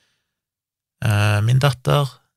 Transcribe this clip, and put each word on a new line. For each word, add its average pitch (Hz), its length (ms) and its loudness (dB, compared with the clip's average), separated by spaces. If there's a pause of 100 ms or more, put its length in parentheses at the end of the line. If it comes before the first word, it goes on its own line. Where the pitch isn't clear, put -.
(1040)
Eh, 104 420 0
min 127 160 2
datter 143 480 -2 (260)